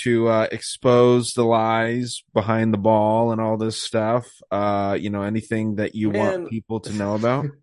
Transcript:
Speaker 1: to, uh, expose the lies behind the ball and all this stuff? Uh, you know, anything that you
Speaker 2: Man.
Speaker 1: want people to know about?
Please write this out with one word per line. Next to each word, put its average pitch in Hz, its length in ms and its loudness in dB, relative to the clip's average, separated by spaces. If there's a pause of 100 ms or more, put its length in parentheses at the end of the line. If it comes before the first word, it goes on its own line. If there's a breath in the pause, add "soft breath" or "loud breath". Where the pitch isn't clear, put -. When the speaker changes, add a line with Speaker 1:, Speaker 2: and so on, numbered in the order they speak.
Speaker 1:
to, 117 240 2
uh, 110 240 4
expose 123 840 2
the 123 100 0
lies 113 800 0 (100)
behind 113 400 0
the 107 40 0
ball 110 540 2
and 110 100 -2
all 110 160 -2
this 110 240 -4
stuff? 113 460 -2 (240)
Uh, 101 480 0
you 101 100 -6
know, 101 140 -4
anything 110 520 -4
that 104 200 -4
you 107 160 0
Speaker 2:
Man. 104 300 -2
Speaker 1:
want 82 80 -12
people 110 320 -6
to 104 120 -10
know 104 220 -4
about? 123 300 0 (180)